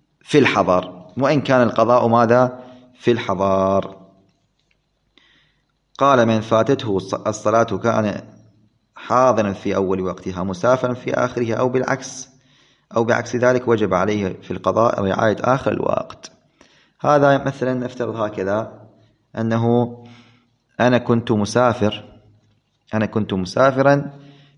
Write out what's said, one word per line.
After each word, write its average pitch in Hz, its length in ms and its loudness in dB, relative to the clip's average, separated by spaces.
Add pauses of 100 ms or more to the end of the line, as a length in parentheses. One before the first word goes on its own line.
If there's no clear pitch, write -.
(200)
في - 180 2
الحضر"، 90 680 2 (120)
وإن 143 220 2
كان 131 220 2
القضاء 117 460 2
ماذا؟ 120 500 4 (360)
في - 160 -2
الحضر. 95 880 0 (2000)
قال: 131 280 4
"من 113 140 0
فاتته 110 580 0
الص-، - 280 -6
الصلاة 107 380 0
كان 110 560 -2 (760)
حاضراً 113 560 2
في 92 240 -4
أول 95 240 0
وقتها 90 420 -6
مسافراً 123 520 0
في 120 200 -6
آخره 123 400 -2
أو 127 140 0
بالعكس، - 600 -4 (680)
أو 117 80 2
بعكس 117 320 -2
ذلك، 123 320 0
وجب 104 260 2
عليه 98 480 -2
في - 80 -16
القضاء 98 540 0
رعاية 101 360 0
آخر - 320 0
الوقت". - 600 -4 (680)
هذا 139 440 2
مثلًا 127 300 -4
نفترض 123 420 -6
هكذا، 104 560 -4 (680)
أنه 117 580 0 (840)
أنا 123 180 2
كنت 117 340 0
مسافر، 107 720 0 (920)
أنا 107 120 -2
كنت 104 260 -4
مسافراً 135 760 0 (480)